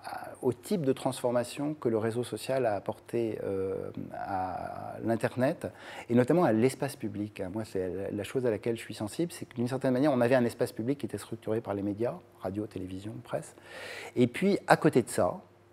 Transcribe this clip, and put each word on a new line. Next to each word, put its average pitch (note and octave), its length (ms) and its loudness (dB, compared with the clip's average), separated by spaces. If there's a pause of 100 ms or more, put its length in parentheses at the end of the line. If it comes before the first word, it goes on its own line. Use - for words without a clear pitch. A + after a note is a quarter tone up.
à, - 240 -10 (140)
au B2+ 100 4
type F#3 320 -2
de C3 80 4
transformation B2+ 800 -2
que D3+ 160 -2
le A2+ 80 4
réseau A2+ 260 0
social B2 440 -2
a G#2 80 2
apporté, A2 680 -2
euh, F#2+ 340 -2 (360)
à G2 920 -6
l'Internet, A#2+ 640 0 (420)
et A#2+ 40 4
notamment D3+ 300 6
à B2+ 80 6
l'espace C3 440 2
public, G#2 440 -6
hein. F#2+ 100 -6
Moi, G#2+ 140 -4
c'est F#2 240 -2
la, F#2+ 220 -4
la G2+ 140 -2
chose B2+ 200 -2
à B2 60 4
laquelle A2+ 260 0
je A2+ 60 -10
suis - 120 -10
sensible, A2+ 380 -4
c'est - 140 -10
que - 80 -14
d'une A#2+ 140 0
certaine C3 260 0
manière, C#3 180 4
on B2 80 4
avait A#2+ 140 6
un B2 100 6
espace A#2+ 280 0
public B2+ 260 -2
qui - 80 -4
était - 100 -6
structuré A2 460 -4
par G2+ 100 -4
les G2+ 100 -2
médias, A2 360 -2 (240)
radio, G2 240 -4
télévision, F#2+ 460 -10 (120)
presse, - 320 -8 (600)
et B2 100 8
puis F#3+ 400 2
à D#3 100 8
côté C#3+ 240 6
de - 80 2
ça, G#2+ 320 0 (320)